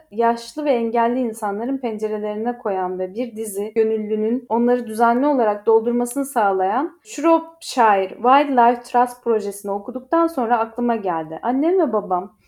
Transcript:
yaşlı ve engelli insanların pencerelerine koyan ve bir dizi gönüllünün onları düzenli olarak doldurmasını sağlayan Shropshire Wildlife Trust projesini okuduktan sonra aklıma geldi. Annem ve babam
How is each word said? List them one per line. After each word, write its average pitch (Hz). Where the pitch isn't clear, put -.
yaşlı 233
ve 294
engelli 233
insanların 226
pencerelerine 214
koyan 185
ve 185
bir 226
dizi 214
gönüllünün 220
onları 240
düzenli 233
olarak 226
doldurmasını 240
sağlayan 208
Shropshire 262
Wildlife 247
Trust 247
projesini 202
okuduktan 254
sonra 247
aklıma 226
geldi. 165
Annem 294
ve 285
babam 185